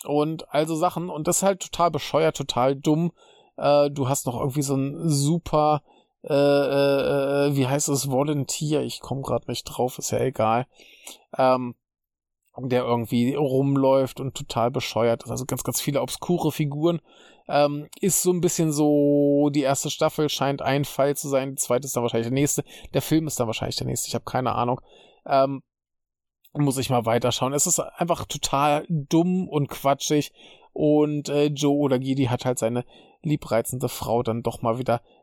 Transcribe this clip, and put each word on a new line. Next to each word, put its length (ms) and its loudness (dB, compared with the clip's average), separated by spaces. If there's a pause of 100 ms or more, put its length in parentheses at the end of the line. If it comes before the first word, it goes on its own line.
Und 480 -2
also 220 0
Sachen. 340 -2
Und 180 -6
das 100 2
ist 60 -2
halt 180 2
total 300 0
bescheuert, 460 0
total 380 2
dumm. 360 2 (460)
Äh, 340 4
du 160 -2
hast 180 0
noch 140 -4
irgendwie 220 0
so 140 0
ein 340 0
super, 720 2 (400)
äh, 100 -4
äh, 1160 4
äh, 80 0
wie 120 2
heißt 220 0
es, 200 0
Volunteer? 720 0
Ich 180 -8
komm 200 -6
grad 280 -4
nicht 160 -8
drauf, 340 -4
ist 120 -6
ja 80 0
egal. 460 0 (720)
Ähm, 380 2 (800)
der 280 0
irgendwie 500 0
rumläuft 880 2
und 120 -6
total 380 -2
bescheuert 520 0
ist. 80 -10
Also 140 -8
ganz, 200 -4
ganz 160 -4
viele 200 -2
obskure 520 -2
Figuren. 480 -2 (460)
Ähm, 400 0 (140)
ist 220 0
so 80 2
ein 100 0
bisschen 320 0
so, 800 4
die 100 0
erste 300 0
Staffel 380 0
scheint 340 -2
ein 200 0
Fall 320 0
zu 140 -8
sein, 220 0
die 100 -6
zweite 240 0
ist 100 -6
dann 60 0
wahrscheinlich 240 0
der 80 -4
nächste. 300 0 (320)
Der 80 0
Film 240 0
ist 120 -6
dann 60 0
wahrscheinlich 300 -4
der 100 -4
nächste, 220 -4
ich 80 -6
hab 100 -6
keine 300 -2
Ahnung. 260 0 (460)
Ähm, 340 2 (920)
muss 260 0
ich 100 -2
mal 160 0
weiterschauen. 480 0
Es 140 0
ist 120 0
einfach 460 -4
total 640 -2
dumm 580 0
und 200 -2
quatschig 640 0 (400)
und, 560 2
äh, 180 2
Joe 300 0
Odagiri 480 0
hat 200 -2
halt 120 -2
seine 260 -2 (380)
liebreizende 680 -2
Frau 340 -2
dann 180 -2
doch 220 -6
mal 160 0
wieder 220 -2 (220)